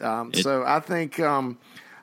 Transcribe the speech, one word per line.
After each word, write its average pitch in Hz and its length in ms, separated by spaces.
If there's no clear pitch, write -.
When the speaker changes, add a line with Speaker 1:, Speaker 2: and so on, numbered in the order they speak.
Speaker 1:
Um, 117 300
Speaker 2:
It 180 100
Speaker 1:
so 135 220
I 147 160
think, 165 400
um, 135 360